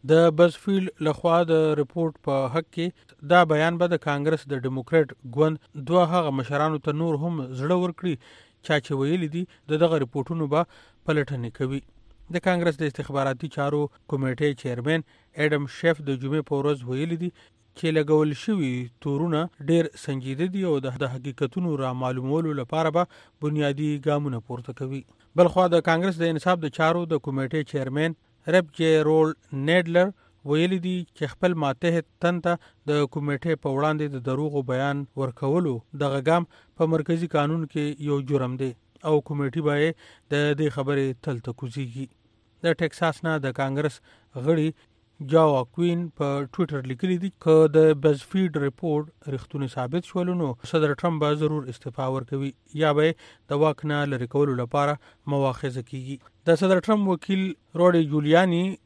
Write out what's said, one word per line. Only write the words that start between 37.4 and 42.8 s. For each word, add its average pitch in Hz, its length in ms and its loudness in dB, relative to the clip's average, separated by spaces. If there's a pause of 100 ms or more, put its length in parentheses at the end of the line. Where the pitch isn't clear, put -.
کې 147 380 -4
یو 143 120 0 (100)
جرم 131 300 -2
دی 127 100 -4 (360)
او 156 80 2 (120)
کمیټې 143 380 -2
به 147 160 2
یې 160 80 2 (420)
د - 20 -2 (260)
دې 151 160 0
خبرې 139 300 -2 (220)
تل 123 180 -6
ته 123 140 -10
کوزیږي. 127 460 -10 (560)
د 165 200 0